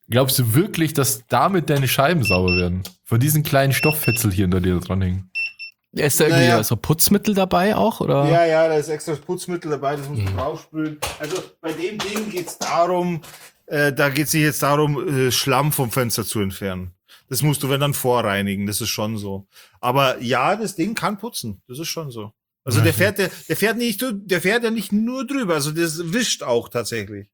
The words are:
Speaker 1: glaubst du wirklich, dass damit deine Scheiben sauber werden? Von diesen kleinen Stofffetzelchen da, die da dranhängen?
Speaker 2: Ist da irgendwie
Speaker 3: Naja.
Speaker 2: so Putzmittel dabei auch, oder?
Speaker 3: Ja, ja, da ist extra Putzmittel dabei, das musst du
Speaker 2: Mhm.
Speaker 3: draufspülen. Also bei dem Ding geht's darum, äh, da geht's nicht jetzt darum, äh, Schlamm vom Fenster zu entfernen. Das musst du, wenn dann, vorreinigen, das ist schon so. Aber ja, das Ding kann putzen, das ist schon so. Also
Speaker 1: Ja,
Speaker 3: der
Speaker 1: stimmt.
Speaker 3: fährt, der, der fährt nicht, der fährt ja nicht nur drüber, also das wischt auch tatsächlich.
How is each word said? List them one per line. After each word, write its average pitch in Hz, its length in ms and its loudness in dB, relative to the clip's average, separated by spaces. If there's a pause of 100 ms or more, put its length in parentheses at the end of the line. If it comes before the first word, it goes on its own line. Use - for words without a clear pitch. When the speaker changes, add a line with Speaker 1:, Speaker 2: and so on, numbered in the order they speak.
(100)
Speaker 1:
glaubst 127 300 4
du 110 140 2
wirklich, 160 380 2
dass - 360 0
damit 160 420 2
deine 139 160 2
Scheiben 139 380 2
sauber 92 320 2
werden? 90 260 0 (240)
Von 117 140 2
diesen 151 220 4
kleinen 135 300 2
Stofffetzelchen 104 760 0
da, 92 100 4
die 92 100 2
da 90 80 2
dranhängen? 92 520 -2 (640)
Speaker 2:
Ist - 260 0
da 160 60 6
irgendwie 147 240 6
Speaker 3:
Naja. 113 160 4
Speaker 2:
so - 120 -2
Putzmittel 202 580 2
dabei 190 420 2
auch, 214 240 0
oder? 143 280 2
Speaker 3:
Ja, 170 160 6
ja, 160 240 4
da 160 80 2
ist 151 120 0
extra 156 260 -4
Putzmittel 175 560 -6
dabei, 139 260 -2
das 139 120 -10
musst 127 180 -4
du 95 40 -2
Speaker 2:
Mhm. 95 60 -4
Speaker 3:
draufspülen. 156 600 -6 (220)
Also 151 160 -6 (240)
bei 160 120 -6
dem 185 260 -6
Ding 214 320 -6
geht's 170 280 -8
darum, 175 600 0 (460)
äh, 147 260 2
da 147 160 2
geht's 143 240 0
nicht 156 100 4
jetzt 151 200 0
darum, 147 440 2
äh, 131 240 2
Schlamm 135 400 2
vom 131 220 -2
Fenster 120 320 -2
zu - 160 -4
entfernen. 92 500 -4 (380)
Das 123 140 -4
musst 143 200 2
du, 135 80 -2
wenn 135 100 2
dann, 143 140 0
vorreinigen, 101 720 0
das 104 140 -4
ist 110 80 -4
schon 110 300 -4
so. 98 280 -10 (340)
Aber 131 400 0
ja, 131 360 0
das 220 180 -6
Ding 196 200 -4
kann 196 240 -4
putzen, 117 500 -10
das 127 100 -14
ist 160 100 -8
schon 156 220 -8
so. 107 220 -12 (320)
Also 113 140 2
Speaker 1:
Ja, 113 80 4
Speaker 3:
der 160 60 4
Speaker 1:
stimmt. 175 120 2 (120)
Speaker 3:
fährt, - 20 -8
der, 190 120 0 (180)
der - 80 0
fährt 214 200 0
nicht, 240 360 -2
der 196 280 -2
fährt 220 240 0
ja 220 60 0
nicht 226 220 -4
nur 240 340 0
drüber, 254 280 0
also 151 160 0
das 165 420 -2
wischt 233 300 -2
auch 120 280 0
tatsächlich. 104 640 -6